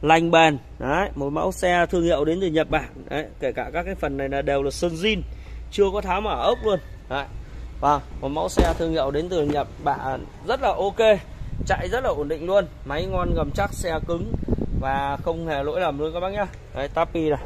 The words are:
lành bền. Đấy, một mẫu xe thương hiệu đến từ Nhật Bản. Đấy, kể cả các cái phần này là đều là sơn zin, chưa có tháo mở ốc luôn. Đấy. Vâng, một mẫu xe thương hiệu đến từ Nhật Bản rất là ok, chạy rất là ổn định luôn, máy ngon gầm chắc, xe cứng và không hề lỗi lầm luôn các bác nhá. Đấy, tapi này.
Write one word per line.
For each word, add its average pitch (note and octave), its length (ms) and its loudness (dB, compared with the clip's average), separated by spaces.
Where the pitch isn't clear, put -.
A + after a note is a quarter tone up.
lành E3 280 6
bền. D#3+ 280 8
Đấy, D#3 360 0
một C#3 160 -4
mẫu D#3+ 220 0
xe F3 340 2
thương E3+ 180 2
hiệu D#3+ 200 4
đến D#3+ 160 2
từ F#3+ 60 0
Nhật D#3 240 2
Bản. D3+ 180 0
Đấy, C#3 160 -4
kể C3 120 0
cả A#2+ 200 -4
các E3 100 -2
cái F#3 120 -4
phần C#3+ 220 -4
này C#3 120 -2
là C#3 140 0
đều C#3 200 2
là C#3 80 0
sơn E3+ 240 -2
zin, F#3+ 260 2
chưa G3+ 220 4
có G3+ 80 -2
tháo F#3+ 200 0
mở F3 220 0
ốc A3 220 4
luôn. G3+ 140 2
Đấy. C3+ 160 -2
Vâng, C#3+ 200 4
một C#3 80 -4
mẫu D#3 200 -2
xe E3 300 4
thương E3 140 0
hiệu C#3 180 0
đến D#3 180 -2
từ F3 160 2
Nhật D3 220 0
Bản C3+ 400 -2
rất C4 160 0
là B3 60 4
ok, G3+ 500 4
chạy D#3+ 220 -2
rất A#3 160 -2
là A#3 60 0
ổn C#3+ 180 -2
định D#3 180 -4
luôn, F#3+ 200 4
máy D3+ 220 -4
ngon F3+ 280 0
gầm D#3 200 0
chắc, G3+ 200 0
xe E3 320 -2
cứng F3 260 -2
và C#3 440 -2
không E3 220 -2
hề D3 160 -2
lỗi D3+ 180 -2
lầm D3+ 180 0
luôn D#3 160 -2
các F3 60 -2
bác F#3 120 -2
nhá. G3+ 140 -2
Đấy, C3+ 200 -4
tapi D#3+ 360 0
này. C3+ 160 0